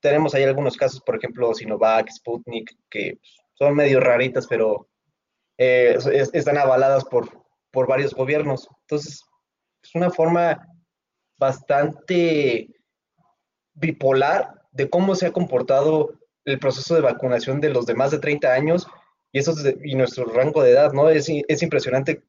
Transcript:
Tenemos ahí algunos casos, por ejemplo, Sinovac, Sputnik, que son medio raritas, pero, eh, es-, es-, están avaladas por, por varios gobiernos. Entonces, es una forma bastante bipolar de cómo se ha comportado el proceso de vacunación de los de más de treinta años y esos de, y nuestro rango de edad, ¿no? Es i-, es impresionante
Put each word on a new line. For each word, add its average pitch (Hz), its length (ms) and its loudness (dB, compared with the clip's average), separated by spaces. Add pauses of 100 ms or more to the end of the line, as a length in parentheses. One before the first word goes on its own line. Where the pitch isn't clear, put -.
Tenemos 147 340 0
ahí 139 80 2
algunos 135 320 0
casos, 131 260 -2
por 127 140 -4
ejemplo, 117 380 -4
Sinovac, 110 580 0
Sputnik, 117 640 -12 (140)
que 101 280 -10 (360)
son 143 200 0
medio 139 280 4
raritas, 123 460 0
pero, 110 420 -2 (680)
eh, 123 380 4
es-, 110 120 -2
es-, - 260 0
están 147 240 0
avaladas 135 480 2
por, 117 240 -2 (420)
por 127 160 0
varios 139 260 0
gobiernos. 143 540 -4 (140)
Entonces, - 420 -8 (580)
es - 140 -16
una 175 140 0
forma 170 580 0 (680)
bastante 147 1300 -2 (1040)
bipolar 147 880 -2 (100)
de 139 180 -6
cómo 185 260 0
se 185 100 -4
ha 165 80 -2
comportado 147 800 0 (320)
el 135 140 -4
proceso 135 360 -2
de 165 60 4
vacunación 127 580 -2
de 151 100 0
los 123 160 -2
de 117 100 -2
más 135 160 0
de 151 80 -2
treinta 147 340 0
años 156 340 0 (460)
y 135 60 -2
esos 151 240 -2
de, 135 200 0
y 143 120 -6
nuestro 127 300 -2
rango 135 380 0
de 123 80 8
edad, 139 220 6
¿no? 147 160 4
Es 151 180 2
i-, 147 220 -4
es 151 120 0
impresionante 135 680 -2